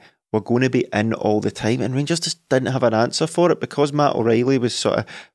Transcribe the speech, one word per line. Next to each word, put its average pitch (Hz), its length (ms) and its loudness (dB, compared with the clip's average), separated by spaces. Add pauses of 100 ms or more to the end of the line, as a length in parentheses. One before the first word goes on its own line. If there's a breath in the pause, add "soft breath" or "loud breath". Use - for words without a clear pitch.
(320 soft breath)
we're 110 80 2
gonna 123 280 0
be 123 220 0
in 110 220 0
all 107 260 0
the 104 120 -2
time. 120 280 -2
And 123 160 -4
Rangers 147 240 -2
just - 300 -8
didn't 127 240 0
have 131 100 0
an 113 120 2
answer 123 320 0
for 175 240 2
it - 100 0
because 143 320 -2
Matt 147 220 2
O'Reilly 120 420 2
was 117 180 -2
sort - 220 0
of 107 80 -2 (300 loud breath)